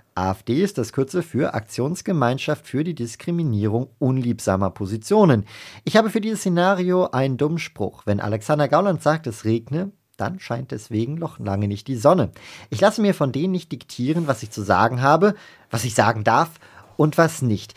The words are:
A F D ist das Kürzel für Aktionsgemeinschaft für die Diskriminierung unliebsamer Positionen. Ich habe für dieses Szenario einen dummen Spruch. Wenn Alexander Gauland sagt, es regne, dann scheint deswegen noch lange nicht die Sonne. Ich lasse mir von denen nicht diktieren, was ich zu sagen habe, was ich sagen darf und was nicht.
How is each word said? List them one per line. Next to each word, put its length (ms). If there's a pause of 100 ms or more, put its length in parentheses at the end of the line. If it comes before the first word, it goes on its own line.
(140)
A 160
F 140
D 180
ist 160
das 140
Kürzel 300
für 320
Aktionsgemeinschaft 1120
für 160
die 100
Diskriminierung 960 (100)
unliebsamer 720
Positionen. 720 (400)
Ich 120
habe 120
für 120
dieses 200
Szenario 680
einen 260
dummen 220
Spruch. 480
Wenn 140
Alexander 480
Gauland 340
sagt, 240
es 180
regne, 460 (260)
dann 220
scheint 320
deswegen 460
noch 240
lange 260
nicht 220
die 80
Sonne. 340 (400)
Ich 100
lasse 220
mir 100
von 200
denen 200
nicht 200
diktieren, 560
was 160
ich 80
zu 100
sagen 400
habe, 320 (340)
was 160
ich 100
sagen 280
darf 280 (480)
und 200
was 240
nicht. 340